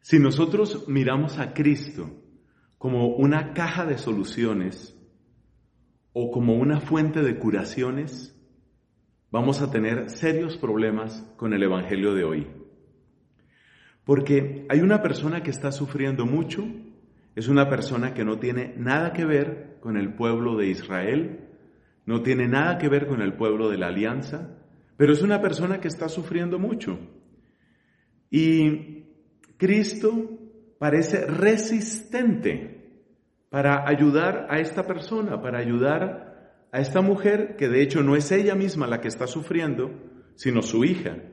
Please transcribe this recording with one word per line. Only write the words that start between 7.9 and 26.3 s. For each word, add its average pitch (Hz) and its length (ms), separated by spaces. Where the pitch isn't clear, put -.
vamos 135 280
a 143 120
tener 117 360
serios 160 480
problemas 110 800
con 110 160
el 98 120
evangelio 95 500
de 92 80
hoy. 78 240
Porque 139 640
hay 143 100
una 208 240
persona 160 400
que 143 80
está 135 220
sufriendo 135 540
mucho, 165 380
es 113 140
una 139 200
persona 127 460
que 117 100
no 110 140
tiene 123 380
nada 147 360
que 170 120
ver 147 560
con 110 160
el 98 180
pueblo 117 420
de 101 120
Israel, 98 800
no 113 160
tiene 127 240
nada 151 320
que 156 100
ver 139 200
con 127 120
el 95 140
pueblo 110 340
de 101 100
la 90 100
alianza, 127 720
pero 147 160
es 151 100
una 202 200
persona 185 380
que 170 80
está 160 200
sufriendo 175 520